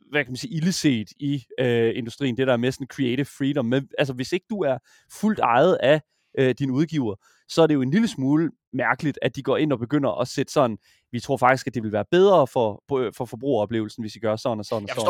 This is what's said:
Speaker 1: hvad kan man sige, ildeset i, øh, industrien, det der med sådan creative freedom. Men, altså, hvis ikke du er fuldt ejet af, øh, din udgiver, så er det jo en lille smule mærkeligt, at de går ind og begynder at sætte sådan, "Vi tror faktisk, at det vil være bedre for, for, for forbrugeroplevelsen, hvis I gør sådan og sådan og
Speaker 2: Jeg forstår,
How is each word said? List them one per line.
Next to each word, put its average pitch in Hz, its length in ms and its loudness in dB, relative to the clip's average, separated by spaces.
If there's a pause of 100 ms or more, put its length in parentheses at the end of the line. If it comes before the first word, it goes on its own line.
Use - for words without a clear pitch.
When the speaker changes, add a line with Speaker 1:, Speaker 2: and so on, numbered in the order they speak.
(100)
Speaker 1:
hvad 143 140 0
kan 127 80 -16
man 127 40 -10
sige, - 180 -10
ildeset 151 640 0
i, 143 240 -4 (140)
øh, 117 400 2
industrien, 120 380 -4
det 131 100 2
der 127 100 4
med 123 160 0
sådan 131 140 -10
creative 127 380 -2
freedom. 139 420 -2
Men, 131 220 0 (100)
altså, 135 160 0
hvis 123 180 -6
ikke 185 180 -4
du 208 120 -6
er 131 160 0 (420)
fuldt 208 180 0
ejet 123 440 4
af, 147 180 4 (380)
øh, 131 200 4
din 139 120 -2
udgiver, 131 460 -2 (320)
så - 140 2
er 160 40 6
det 151 80 4
jo 139 80 2
en 127 80 0
lille 220 180 2
smule 147 420 0 (220)
mærkeligt, 127 500 -2
at 123 140 -2
de 135 60 -10
går 123 140 0
ind 143 160 2
og 123 60 -2
begynder 123 320 0 (100)
at 127 80 -2
sætte - 240 -4
sådan, 120 260 0 (340)
"Vi 120 80 -4
tror 139 160 -4
faktisk, 127 300 2
at 127 80 -8
det 123 80 -4
vil 107 100 -4
være 104 180 -2
bedre 180 360 6
for, 110 420 -4
for, 127 280 -2
for 131 80 -8
forbrugeroplevelsen, 113 800 -4
hvis 107 140 -10
I - 20 -20
gør 110 180 -2
sådan 113 220 -4
og 104 60 -8
sådan 113 200 -6
og 101 40 -12
Speaker 2:
Jeg 127 60 -8
forstår, 120 140 -4